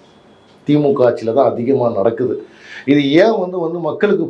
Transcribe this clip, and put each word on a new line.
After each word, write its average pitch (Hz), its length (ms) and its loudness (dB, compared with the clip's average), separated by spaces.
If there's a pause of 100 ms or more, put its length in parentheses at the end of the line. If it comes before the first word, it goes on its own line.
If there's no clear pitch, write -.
(680)
தி 147 100 2
மு 143 160 2
க 127 100 2
ஆட்சியில 113 300 0
தான் 127 180 2
அதிகமா 120 380 0
நடக்குது. 113 460 -2 (500)
இது 139 280 2
ஏன் 202 260 4
வந்து, 180 200 -6
வந்து 170 200 -4
மக்களுக்கு 165 500 -2